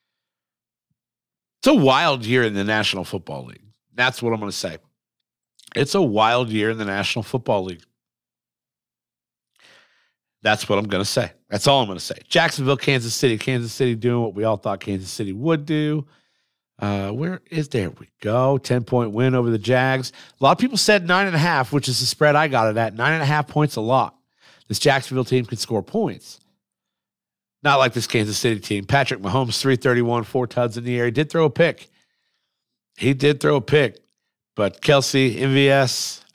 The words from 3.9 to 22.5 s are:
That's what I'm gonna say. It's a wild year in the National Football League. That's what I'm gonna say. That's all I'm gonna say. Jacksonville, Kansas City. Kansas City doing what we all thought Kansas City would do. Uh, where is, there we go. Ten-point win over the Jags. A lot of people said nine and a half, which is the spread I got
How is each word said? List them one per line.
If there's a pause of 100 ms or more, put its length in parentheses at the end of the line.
That's
what
I'm
gonna
say. (1000)
It's
a
wild
year
in
the
National
Football
League. (2500)
That's
what
I'm
gonna
say. (180)
That's
all
I'm
gonna
say. (140)
Jacksonville,
Kansas
City.
Kansas
City
doing
what
we
all
thought
Kansas
City
would
do. (720)
Uh,
where (100)
is,
there
we (140)
go.
Ten-point
win
over
the
Jags. (260)
A
lot
of
people
said
nine
and
a
half,
which
is
the
spread
I
got